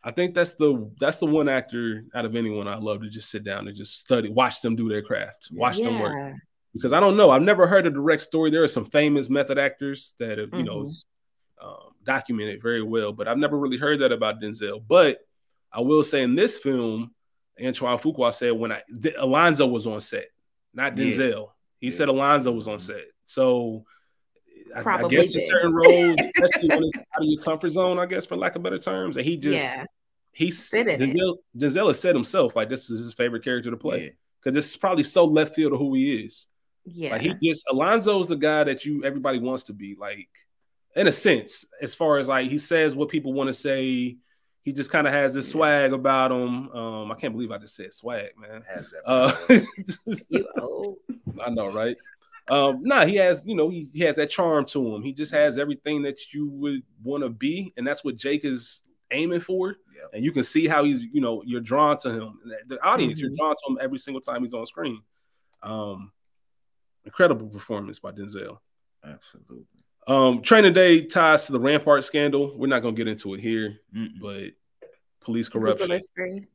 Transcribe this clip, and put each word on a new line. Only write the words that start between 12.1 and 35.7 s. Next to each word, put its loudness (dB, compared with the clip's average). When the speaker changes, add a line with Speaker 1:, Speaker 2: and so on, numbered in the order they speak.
Speaker 1:
very -2
well, -2
but -8
I've -2
never 0
really -4
heard 0
that 2
about -2
Denzel. -8
But 6
I -6
will 4
say 0
in 2
this 2
film, -4
Antoine -2
Fuqua 0
said 0
when -2
I, -6
Th-, -2
Alonzo 4
was -2
on -6
set, -10
not -4
Speaker 2:
Yeah. 0
Speaker 1:
Denzel. -2
He -6
Speaker 2:
Yeah. -6
Speaker 1:
said 0
Alonzo 2
was -6
on -8
Speaker 2:
Mm-hmm. -14
Speaker 1:
set. -12
So 0
I, -10
I -10
Speaker 3:
Probably 0
Speaker 1:
guess 8
in -2
Speaker 3:
did. -2
Speaker 1:
certain 2
roles, 8
Speaker 3:
<laughs> -2
Speaker 1:
especially 2
when 4
it's -2
out -10
of 0
your 0
comfort -2
zone, 0
I -2
guess, -6
for -8
lack -2
of -8
better -4
terms, -6
and -4
he -2
just, -2
Speaker 3:
Yeah. -8
Speaker 1:
he -2
s-, -6
Speaker 3:
Sit 0
in 0
it. 2
Speaker 1:
Denzel, 0
Denzel 2
has 0
said 2
himself, 0
like, -2
this -8
is -8
his -12
favorite -2
character -4
to -6
play. -4
Speaker 2:
Yeah. -14
Speaker 1:
'Cause -2
it's -2
probably 0
so 4
left 2
field 2